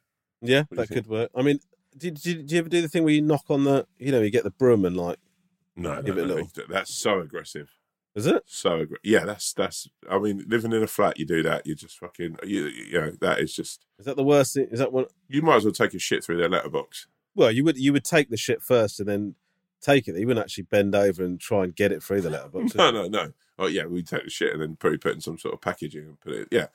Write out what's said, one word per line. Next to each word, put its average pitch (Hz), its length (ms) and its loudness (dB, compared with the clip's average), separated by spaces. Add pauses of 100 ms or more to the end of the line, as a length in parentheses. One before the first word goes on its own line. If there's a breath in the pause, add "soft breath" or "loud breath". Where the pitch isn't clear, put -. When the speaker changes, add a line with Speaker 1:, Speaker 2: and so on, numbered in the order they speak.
(400)
Speaker 1:
Yeah, 127 220 4
Speaker 2:
What 151 80 -6
do - 40 -16
you - 20 -8
Speaker 1:
that 113 120 -2
Speaker 2:
think? 117 160 -4
Speaker 1:
could 110 60 -12
work. 110 260 -2
I 127 60 0
mean, 143 180 2 (380)
do, 170 120 -8
do, 165 320 -6
do 143 120 -8
you 175 40 4
ever 165 120 -2
do 175 120 2
the 160 60 -2
thing 160 160 0
where 151 80 4
you 151 100 6
knock 151 280 2
on 139 140 2
the, 139 220 2 (120)
you 135 140 -2
know, 123 100 4
you 104 80 2
get 117 140 2
the - 60 -2
broom 120 360 6
and, 90 100 0
like, 87 220 -4 (580)
Speaker 2:
No, 85 260 -6
Speaker 1:
give - 140 -2
Speaker 2:
no, 87 60 0
Speaker 1:
it - 20 0
a 92 40 -2
Speaker 2:
no, 90 80 0
Speaker 1:
little 85 140 -6 (200)
Speaker 2:
that's 92 240 -4
so 101 260 0
aggressive. 78 500 -12 (440)
Speaker 1:
Is 104 120 -6
it? 202 200 2
Speaker 2:
So 85 400 -2
aggr-, - 180 -12
yeah, 104 220 4
that's, - 260 -6
that's, - 360 -6 (220)
I 95 80 2
mean, 101 300 -2
living 113 240 0
in 113 100 2
a 110 40 0
flat, 101 320 0
you 80 80 -4
do 82 160 0
that, 78 240 -2
you 76 80 -4
just - 240 -20
fucking, 85 460 -10
you, 95 220 -2
you 58 320 -6
know, 78 220 -2
that 92 200 0
is - 140 -2
just - 300 -10 (140)
Speaker 1:
Is 101 80 -14
that 131 100 -6
the 139 80 0
worst 143 300 4
thing? 135 160 0
Is 117 80 -8
that 135 120 0
one? 127 140 0 (240)
Speaker 2:
You 139 140 -2
might 160 140 6
as 107 80 4
well 107 100 4
take 107 180 0
a 95 60 -12
shit - 260 -2
through 87 140 -2
their 85 100 2
letterbox. 76 600 -4 (260)
Speaker 1:
Well, 143 160 6
you 117 140 2
would, 156 120 2
you 135 160 2
would 143 120 0
take 156 260 2
the 110 80 -4
shit - 240 -2
first 113 380 2
and 98 80 -4
then 101 260 -2 (480)
take 143 260 4
it. 82 80 -6
You 104 100 -2
wouldn't 117 160 0
actually - 220 -10
bend 101 300 2
over 98 300 4
and 90 140 -4
try 101 260 0
and 90 120 -6
get 101 160 2
it 78 100 -6
through 98 200 0
the 82 80 -2
letterbox, 73 440 -6
Speaker 2:
<laughs> - 0 -
No, 180 120 6
Speaker 1:
would 127 80 4 (100)
you? 90 60 -6
Speaker 2:
no, 101 140 -2
no. 73 80 -12 (260)
Oh, 95 80 0
yeah, 78 180 0
we 87 180 -4
take - 220 -6
the - 60 -14
shit - 240 -2
and 78 80 -4
then 78 140 -8
probably 80 220 0
put - 140 -2
it - 40 -4
in 78 40 -14
some 80 180 -10
sort - 140 -8
of - 80 -10
packaging 76 460 -8
and 76 140 -20
put 78 120 -12
it, 52 180 -10
yeah. 113 240 0